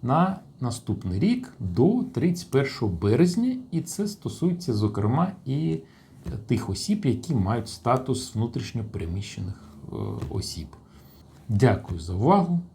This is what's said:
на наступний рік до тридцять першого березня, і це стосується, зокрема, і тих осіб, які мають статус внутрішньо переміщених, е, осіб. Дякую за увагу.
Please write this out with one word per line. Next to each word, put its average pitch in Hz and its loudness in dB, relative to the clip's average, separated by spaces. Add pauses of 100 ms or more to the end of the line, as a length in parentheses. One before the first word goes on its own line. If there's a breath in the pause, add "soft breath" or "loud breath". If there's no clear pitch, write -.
на 170 2 (200)
наступний 98 -2
рік 247 0
до 120 4
тридцять 170 -2
першого 98 0
березня, 175 4 (140)
і 165 0
це 202 -4
стосується, 175 -2
зокрема, 107 2 (120)
і 160 -2 (680 loud breath)
тих - 0
осіб, 202 -2
які 123 0
мають 107 0
статус - -2
внутрішньо 113 -4
переміщених, 95 -8 (300)
е, - -8 (340)
осіб. - -6 (840 loud breath)
Дякую 101 4
за 87 -6
увагу. 170 4 (140)